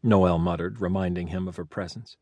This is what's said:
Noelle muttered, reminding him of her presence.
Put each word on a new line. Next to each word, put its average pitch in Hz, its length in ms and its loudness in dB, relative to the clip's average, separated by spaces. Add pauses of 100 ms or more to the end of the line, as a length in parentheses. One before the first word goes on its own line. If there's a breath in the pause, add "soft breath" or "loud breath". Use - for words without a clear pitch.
Noelle 95 360 6
muttered, 87 420 -2
reminding 90 480 -2
him 92 180 -4
of 90 100 -10
her 90 80 -10
presence. 95 580 -10